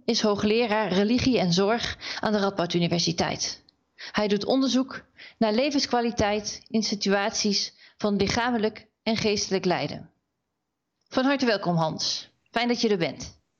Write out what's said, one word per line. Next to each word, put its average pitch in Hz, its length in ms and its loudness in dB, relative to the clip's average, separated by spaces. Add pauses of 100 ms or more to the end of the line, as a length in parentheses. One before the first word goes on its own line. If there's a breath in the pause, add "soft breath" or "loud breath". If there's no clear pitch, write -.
is 220 160 0
hoogleraar 214 720 2
religie 220 480 2
en 175 140 2
zorg 202 440 0 (220 loud breath)
aan 220 120 -2
de 208 80 2
Radboud 196 340 0
Universiteit. 170 880 -2 (480 loud breath)
Hij 214 160 0
doet 202 180 0
onderzoek 262 560 0 (360 loud breath)
naar 214 160 2
levenskwaliteit 233 1120 0
in 220 160 0
situaties 202 880 0 (240 soft breath)
van 208 180 0
lichamelijk 220 720 -2 (160)
en 220 140 0
geestelijk 196 480 -2
lijden. 147 440 -2 (960)
Van 254 180 0
harte 277 200 2
welkom, 196 300 2
Hans. - 560 -2 (200)
Fijn 233 160 0
dat 240 140 0
je 226 80 4
er 202 80 2
bent. - 420 -6 (200)